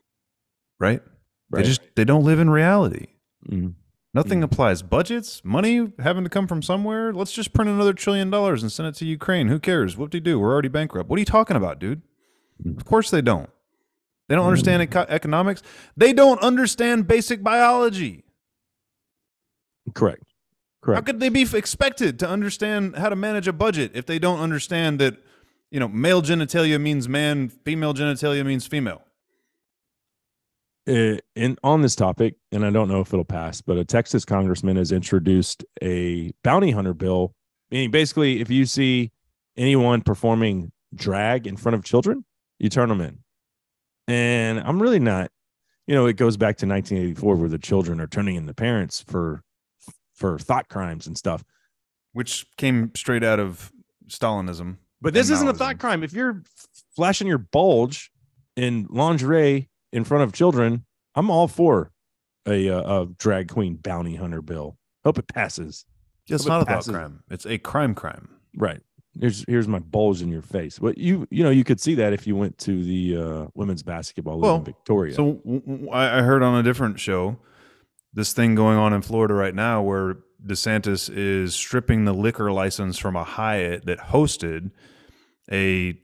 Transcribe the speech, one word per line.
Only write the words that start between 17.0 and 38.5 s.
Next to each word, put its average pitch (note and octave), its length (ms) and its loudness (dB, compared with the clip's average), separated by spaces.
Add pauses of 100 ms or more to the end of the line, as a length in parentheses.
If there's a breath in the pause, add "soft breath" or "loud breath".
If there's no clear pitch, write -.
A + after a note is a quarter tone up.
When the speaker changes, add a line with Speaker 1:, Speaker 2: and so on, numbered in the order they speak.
Speaker 1:
basic A3+ 360 0
biology. A3+ 800 2 (1700)
Speaker 2:
Correct. - 300 -2 (580)
Correct. - 160 2
Speaker 1:
How A#3 80 -2
could A#3+ 140 -4
they C4 100 0
be C4 140 2
f-, A#3 100 0
expected G#3+ 640 -2
to F3 100 -4
understand G3+ 640 -4
how F#3 140 -2
to G3+ 60 -2
manage G3+ 320 -4
a F#3 60 -2
budget D#3+ 400 -2
if A#2+ 120 -8
they E3 140 -4
don't F3 200 0
understand D#3+ 600 -2
that, C3 180 2 (540 soft breath)
you D3 80 -4
know, A#2+ 80 0
male D3+ 340 2
genitalia D#3 580 0
means D3 300 -2
man, C#3+ 400 -2
female D3+ 440 -4
genitalia C#3+ 520 -2
means C3+ 220 -2
female? A#2 340 -6 (1900)
Speaker 2:
Uh, A2+ 300 2 (180)
in, B2 280 -2
on D3+ 180 4
this C3 140 2
topic, G2+ 400 2 (160)
and G#2 120 0
I G#2 60 2
don't G2+ 180 2
know F#2+ 140 2
if F#2 100 -4
it'll F2+ 140 0
pass, E2 340 -8
but F2+ 180 -2
a F2 60 0
Texas A#2 400 0
congressman F#2+ 520 0
has F2 160 0
introduced F#2 760 0 (160)
a F2 500 -4 (120)
bounty E3+ 260 4
hunter G2 240 0
bill, F2+ 400 0 (380)
meaning B2+ 180 -2
basically C#3+ 500 2
if A2+ 120 -4